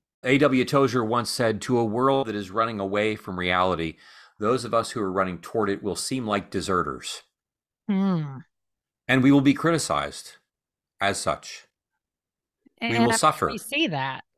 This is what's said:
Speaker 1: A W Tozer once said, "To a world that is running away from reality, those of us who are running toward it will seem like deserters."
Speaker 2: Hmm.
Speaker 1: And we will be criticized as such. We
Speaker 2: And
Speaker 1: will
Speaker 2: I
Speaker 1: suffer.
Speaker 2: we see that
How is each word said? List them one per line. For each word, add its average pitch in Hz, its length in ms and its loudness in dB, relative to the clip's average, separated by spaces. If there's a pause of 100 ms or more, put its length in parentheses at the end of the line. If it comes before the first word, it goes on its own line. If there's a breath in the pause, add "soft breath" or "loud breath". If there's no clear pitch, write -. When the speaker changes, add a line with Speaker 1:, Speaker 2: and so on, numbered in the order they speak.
(220)
Speaker 1:
A 135 160 4
W 131 280 4
Tozer 131 360 2
once 113 300 0
said, 110 300 0
"To 123 180 2
a 117 60 2
world 127 420 2
that 107 80 -4
is 95 160 -8
running 113 260 -2
away 104 380 0
from 92 240 -8
reality, 90 560 0 (420 loud breath)
those 117 280 0
of 104 80 -10
us 113 180 0
who 117 100 -6
are 95 100 -2
running 92 260 -2
toward 104 320 -4
it 98 120 -2
will 95 140 -4
seem 131 320 -6
like 101 240 -2
deserters." 82 680 -4 (640)
Speaker 2:
Hmm. 180 520 -2 (680)
Speaker 1:
And 131 160 4
we 139 80 8
will 139 80 8
be 139 140 6
criticized 107 800 -2 (640)
as 98 180 0
such. - 500 -6 (1120)
We - 80 -4
Speaker 2:
And 165 160 2
Speaker 1:
will 180 80 4
Speaker 2:
I - 20 0
Speaker 1:
suffer. 147 340 2
Speaker 2:
we - 80 -6
see 294 300 -2
that 135 380 -6 (120)